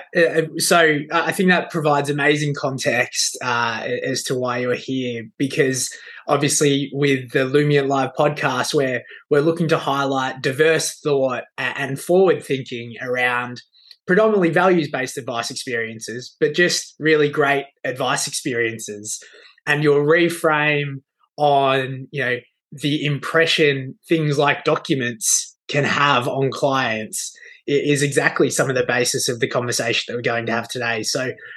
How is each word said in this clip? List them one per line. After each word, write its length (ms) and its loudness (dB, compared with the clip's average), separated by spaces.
uh, 260 4
so, 400 4
uh, 160 0
I 60 -2
think 180 2
that 200 2
provides 380 0
amazing 460 0
context, 880 -2
uh, 420 -2
a-, 240 -4
as 160 -4
to 120 -2
why 220 -2
you're 160 -2
here, 540 -6
because 520 0
obviously 640 2
with 400 0
the 80 2
Lumient 480 2
Live 280 0
podcast, 580 0
we're, 280 0
we're 120 4
looking 280 2
to 100 2
highlight 600 -2
diverse 600 0
thought 420 0
a-, 40 -6
and 220 -6
forward 460 4
thinking 580 -6
around 580 -2
predominantly 440 4
values-based 680 2
advice 320 -6
experiences, 880 -8
but 160 0
just 460 0
really 280 4
great 380 0
advice 460 -4
experiences. 920 -6
And 160 0
your 220 4
reframe 1000 2
on, 760 2
you 120 -2
know, 120 -2
the 340 -4
impression 960 2
things 300 2
like 240 2
documents 960 -2
can 160 0
have 460 2
on 240 0
clients 840 -2
i-, 40 0
is 280 2
exactly 480 2
some 220 0
of 60 0
the 100 0
basis 420 0
of 120 -2
the 80 0
conversation 580 -2
that 100 -8
we're 60 -6
going 240 -2
to 60 -4
have 160 -4
today. 340 -4
So 300 -4